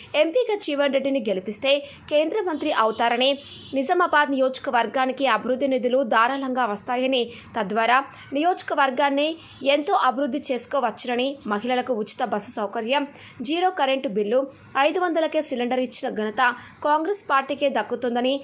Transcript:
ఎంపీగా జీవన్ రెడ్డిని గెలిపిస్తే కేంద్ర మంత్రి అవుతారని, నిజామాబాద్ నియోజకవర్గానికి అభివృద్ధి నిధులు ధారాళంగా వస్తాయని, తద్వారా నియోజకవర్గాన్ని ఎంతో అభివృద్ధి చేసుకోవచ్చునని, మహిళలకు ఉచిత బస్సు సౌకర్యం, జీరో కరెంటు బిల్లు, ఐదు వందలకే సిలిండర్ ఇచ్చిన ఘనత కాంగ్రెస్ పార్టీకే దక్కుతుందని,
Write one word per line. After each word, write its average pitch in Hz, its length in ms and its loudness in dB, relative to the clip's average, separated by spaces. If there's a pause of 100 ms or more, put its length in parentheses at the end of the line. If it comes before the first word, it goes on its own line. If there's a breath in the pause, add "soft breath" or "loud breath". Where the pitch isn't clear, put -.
(240 loud breath)
ఎంపీగా 415 340 0 (100)
జీవన్ 285 300 0
రెడ్డిని 269 320 0
గెలిపిస్తే 208 440 -2 (380 loud breath)
కేంద్ర 311 260 2 (120)
మంత్రి 294 240 -2 (120)
అవుతారని, 240 460 2 (480 loud breath)
నిజామాబాద్ 302 560 2
నియోజకవర్గానికి 262 920 0 (100)
అభివృద్ధి 254 380 0
నిధులు 247 260 2 (160)
ధారాళంగా 254 580 2
వస్తాయని, 254 480 0 (320 loud breath)
తద్వారా 226 420 2 (380 loud breath)
నియోజకవర్గాన్ని 285 920 2 (460 loud breath)
ఎంతో 302 200 2 (140)
అభివృద్ధి 262 320 0 (100)
చేసుకోవచ్చునని, 247 800 -2 (240)
మహిళలకు 247 500 -2
ఉచిత 214 300 -6
బస్సు 208 200 -4
సౌకర్యం, 233 520 -2 (440 loud breath)
జీరో 349 220 2 (100)
కరెంటు 269 360 0
బిల్లు, 214 240 0 (480 loud breath)
ఐదు 330 160 0
వందలకే 311 460 0
సిలిండర్ 247 380 -2
ఇచ్చిన 247 200 -8 (120)
ఘనత 214 220 -2 (440 loud breath)
కాంగ్రెస్ 320 460 0
పార్టీకే 277 460 0
దక్కుతుందని, 240 560 -2 (100)